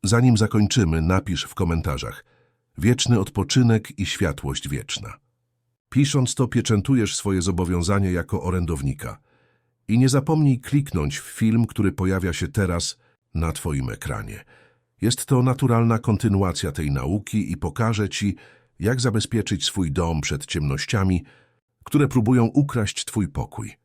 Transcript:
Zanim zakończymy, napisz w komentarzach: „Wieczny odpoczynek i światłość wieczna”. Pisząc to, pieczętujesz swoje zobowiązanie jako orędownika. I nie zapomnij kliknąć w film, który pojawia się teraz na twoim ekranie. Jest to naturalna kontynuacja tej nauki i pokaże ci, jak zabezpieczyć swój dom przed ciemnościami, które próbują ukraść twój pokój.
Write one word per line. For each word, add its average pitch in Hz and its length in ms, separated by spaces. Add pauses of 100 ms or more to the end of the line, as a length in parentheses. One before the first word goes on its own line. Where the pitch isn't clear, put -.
Zanim 117 320
zakończymy, 101 640
napisz 90 420
w - 100
komentarzach: 76 720 (540)
„Wieczny 117 420
odpoczynek 110 760
i 101 80
światłość 71 640
wieczna”. - 460 (760)
Pisząc 139 460
to, 127 140
pieczętujesz 113 680
swoje 95 260
zobowiązanie 90 720
jako 87 300
orędownika. 76 760 (720)
I 113 100
nie 131 100
zapomnij 139 520
kliknąć 92 580
w - 60
film, 113 420
który 101 260
pojawia 92 400
się 80 160
teraz 87 500 (360)
na 82 180
twoim 69 380
ekranie. 52 540 (560)
Jest - 260
to 127 160
naturalna 117 560
kontynuacja 98 760
tej 76 180
nauki 87 640
i - 40
pokaże 104 520
ci, 101 280 (420)
jak 120 220
zabezpieczyć 110 640
swój 85 280
dom 82 280
przed 71 260
ciemnościami, 85 800 (600)
które 147 240
próbują 123 360
ukraść 127 600
twój 98 240
pokój. - 440 (120)